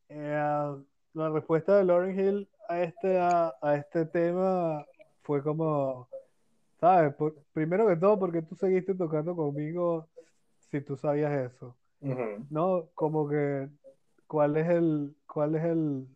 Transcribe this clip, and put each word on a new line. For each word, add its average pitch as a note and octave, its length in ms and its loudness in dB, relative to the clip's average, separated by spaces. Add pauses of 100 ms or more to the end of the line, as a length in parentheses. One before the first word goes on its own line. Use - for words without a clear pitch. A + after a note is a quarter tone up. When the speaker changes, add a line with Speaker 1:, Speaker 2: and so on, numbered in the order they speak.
Speaker 1:
Eh, D3 680 -4 (360)
la D#3+ 180 -4
respuesta D#3+ 460 2
de G3 80 6
Lauryn F3+ 340 2
Hill G3 300 0 (200)
a F3 140 -2
este, F#3 360 0
a, F3 420 2
a D3 160 2
este D#3+ 300 -2
tema F3 760 0 (380)
fue C#3+ 200 -2
como, D3 680 -2 (720)
¿sabes? E3 340 6
Por, D#3 200 -2 (180)
primero F3 340 2
que F3+ 100 4
todo, G3 220 4
porque E3+ 240 -2
tú D#3+ 140 -16
seguiste F#3 380 0
tocando D#3+ 420 -2
conmigo D#3+ 720 -2 (600)
si D3 100 -4
tú C#3 160 -8
sabías D3 360 0 (200)
eso? B2 240 -20 (240)
Speaker 2:
Ujú. B2 500 -6
Speaker 1:
¿No? E3 440 0
Como D#3 340 -2
que, C#3+ 400 -2 (580)
¿cuál D3 300 2
es D#3+ 120 0
el, D#3 460 2 (120)
cuál D3+ 300 -2
es D#3 80 -2
el, D3+ 520 -2